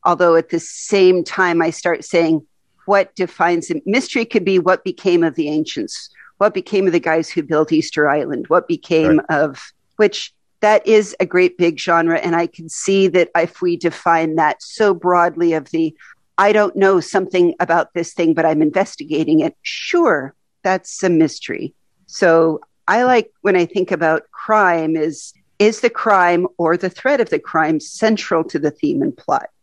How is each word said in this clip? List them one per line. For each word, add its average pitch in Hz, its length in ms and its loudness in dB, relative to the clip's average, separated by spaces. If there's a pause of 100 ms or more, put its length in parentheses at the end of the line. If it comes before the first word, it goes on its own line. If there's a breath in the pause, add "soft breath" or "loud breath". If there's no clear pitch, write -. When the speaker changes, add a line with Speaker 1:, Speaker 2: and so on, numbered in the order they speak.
Speaker 1:
Although 170 320 2
at 165 140 0
the 170 100 -4
same 185 640 2
time, 170 380 0
I 160 80 0
start 170 340 -4
saying, 160 420 0 (400)
what - 300 0
defines 170 560 -2
a 156 140 -6
mystery 233 400 -2
could 220 180 -2
be 190 160 2
what 180 240 0
became 175 400 0
of 160 120 -2
the 151 140 -4
ancients, 151 600 -6 (300 soft breath)
what 202 140 2
became 190 340 -2
of 170 60 0
the 170 60 2
guys 160 300 -2
who 165 140 -4
built 156 280 0
Easter 151 380 0
Island, 143 380 -4
what - 200 0
became 160 520 2 (100)
Speaker 2:
Right. 156 140 0
Speaker 1:
of, 139 280 -8 (260)
which - 360 0 (280)
that 214 260 2
is 214 320 4
a 185 80 0
great 180 300 0
big 170 220 0
genre. 165 380 0
And 170 180 -2
I 170 120 0
can 165 220 -16
see 196 400 0
that 175 280 0
if 175 240 -2
we 175 160 -2
define 165 580 -2
that 156 280 0
so 208 320 0
broadly 170 580 0
of 156 160 -4
the, 160 260 -4 (420 loud breath)
"I 202 160 4
don't 214 220 2
know 196 260 4
something 185 580 0
about 170 340 0
this 170 200 -6
thing, 165 200 0
but 160 120 0
I'm 156 180 2
investigating 160 760 -2
it," - 200 -4
sure, 185 720 -2 (300)
that's 185 400 -4
a 190 60 0
mystery. 156 680 -2 (320)
So 165 540 2 (260)
I 226 160 2
like, 247 280 2 (100)
when 196 140 0
I 175 100 2
think 180 260 -4
about 160 400 -2
crime, 170 680 0
is, 156 360 -6 (260)
is 214 220 2
the 240 80 2
crime 180 580 2 (100)
or 170 180 2
the 180 140 -4
threat 262 320 -2
of - 80 -2
the 151 100 -2
crime 160 400 -2
central 208 680 -2
to - 140 -6
the 147 120 -2
theme 139 300 -2
and - 140 -2
plot? - 340 -4 (140)